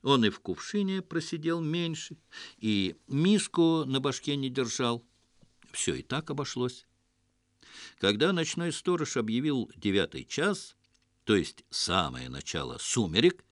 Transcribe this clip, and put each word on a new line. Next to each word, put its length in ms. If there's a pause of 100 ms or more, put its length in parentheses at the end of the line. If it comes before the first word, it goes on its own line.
Он 240
и 40
в 100
кувшине 600
просидел 580
меньше, 580 (400)
и 380 (120)
миску 800
на 140
башке 360
не 140
держал. 560 (680)
Всё 240
и 60
так 280
обошлось. 580 (1120)
Когда 320
ночной 400
сторож 460
объявил 580
девятый 480
час, 520 (500)
то 100
есть 340
самое 600
начало 500
сумерек 720